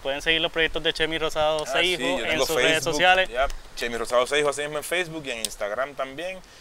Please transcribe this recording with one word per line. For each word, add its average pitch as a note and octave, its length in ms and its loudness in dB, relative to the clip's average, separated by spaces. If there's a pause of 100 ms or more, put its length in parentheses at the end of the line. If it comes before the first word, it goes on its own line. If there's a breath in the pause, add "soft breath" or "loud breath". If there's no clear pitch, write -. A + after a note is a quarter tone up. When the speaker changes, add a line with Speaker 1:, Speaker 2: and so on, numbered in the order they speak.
Speaker 1:
pueden C#3 220 -4
seguir D#3+ 180 2
los E3 100 0
proyectos D#3+ 300 0
de D#3 120 0
Chemi D#3+ 260 -2
Rosado D#3 480 0
Speaker 2:
Ah, - 40 -6
Speaker 1:
Seijo F3 300 2
Speaker 2:
sí, - 20 0 (140)
yo - 60 -4
Speaker 1:
en - 60 -2
Speaker 2:
tengo E3 180 2
Speaker 1:
sus D#3+ 80 0
redes D#3+ 200 6
Speaker 2:
Facebook, D#3+ 180 0
Speaker 1:
sociales. F#3 360 6
Speaker 2:
ya, C3 180 0 (280)
Chemi A#2+ 220 -4
Rosado A#2+ 280 2
Seijo, C#3+ 240 2
así C#3 120 -2
mismo D3+ 160 -4
en C#3+ 60 -4
Facebook D#3+ 440 -4
y B2+ 40 -6
en A#2 80 -6
Instagram A2 560 -4
también. C#3+ 440 -6 (220 loud breath)